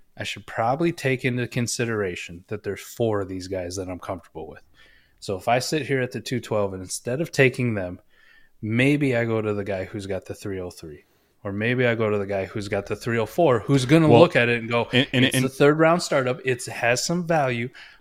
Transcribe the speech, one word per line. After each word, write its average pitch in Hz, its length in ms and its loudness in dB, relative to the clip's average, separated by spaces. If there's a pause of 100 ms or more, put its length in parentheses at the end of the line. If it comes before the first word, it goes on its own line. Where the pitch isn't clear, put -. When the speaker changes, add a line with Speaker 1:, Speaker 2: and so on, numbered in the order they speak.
(180)
Speaker 1:
I - 60 -10
should 101 220 -10
probably 131 460 0
take 131 320 -2
into 123 240 -2
consideration 107 1000 -4
that 104 160 -10
there's 98 180 -8
four 110 400 -2
of 92 80 -6
these 92 180 -8
guys 92 300 -6
that 92 100 -8
I'm 90 120 -10
comfortable 82 460 -12
with. - 180 -18 (580)
So 101 140 -6
if 92 140 -4
I 123 100 4
sit 143 260 -4
here 135 140 -2
at 123 140 -4
the 113 80 -8
two 120 180 -4
twelve 104 340 -2
and 95 80 -10
instead 117 380 -6
of 170 100 -6
taking 127 440 2
them, 92 260 -6 (640)
maybe 131 560 2
I 117 80 0
go 113 160 0
to 107 120 -2
the 101 120 -4
guy 95 180 -4
who's 98 240 -10
got 95 160 -4
the - 100 -12
three 95 280 -8
oh 90 80 -8
three, 78 340 -16 (400)
or 101 80 -6
maybe 120 340 0
I 117 100 2
go 113 140 0
to 107 80 0
the 101 80 -2
guy 98 200 -2
who's 101 240 -8
got 101 160 -2
the 110 100 -6
three 117 220 -4
oh 110 80 0
four, 131 340 2
who's 135 240 2
gonna 156 240 6
Speaker 2:
Well, 120 140 10
Speaker 1:
look 170 160 6
at 120 100 6
it 117 140 0
and 113 80 -8
go, 117 240 0
Speaker 2:
and, 127 180 4
and, 127 140 4
Speaker 1:
it's - 100 0
Speaker 2:
and 131 80 2
Speaker 1:
the 135 60 0
third 147 280 4
round 160 240 4
startup. 127 440 0
It 127 220 -2
has 120 360 0
some 170 240 -2
value, 131 400 0 (340)